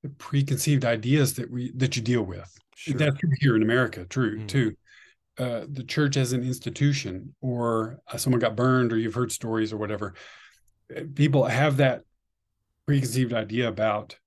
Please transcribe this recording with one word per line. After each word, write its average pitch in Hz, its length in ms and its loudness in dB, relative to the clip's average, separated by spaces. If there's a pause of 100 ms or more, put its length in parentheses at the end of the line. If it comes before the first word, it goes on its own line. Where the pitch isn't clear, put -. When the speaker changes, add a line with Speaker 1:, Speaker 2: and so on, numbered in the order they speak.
Speaker 1:
the 147 80 -12
preconceived 139 760 0
ideas 120 480 2
that 120 180 -8
we, 123 240 -6
that 131 220 0
you 117 40 -2
deal 113 220 0
with. - 340 -10 (160)
Speaker 2:
Sure. - 240 -8
Speaker 1:
That's 147 200 0
true 165 140 0 (100)
here 123 160 4
in 110 40 4
America, 113 440 0
true, 110 340 -2
Speaker 2:
Mm. 107 80 -10
Speaker 1:
too. 117 280 0 (640)
Uh, 120 320 -4
the 135 140 -8
church 143 320 0
as 127 160 2
an 127 100 0
institution, 127 1000 -2
or, 117 640 -2
uh, - 100 -8
someone 127 220 2
got 110 160 0
burned, 123 380 4
or 113 40 2
you've 113 160 -2
heard 120 160 -2
stories 110 440 -2
or 107 40 -6
whatever. 101 360 -6 (840)
Uh, - 60 -8 (140)
people 139 280 4
have 135 340 2
that 131 260 2 (840)
preconceived 127 460 2
idea 113 340 0
about 107 600 -2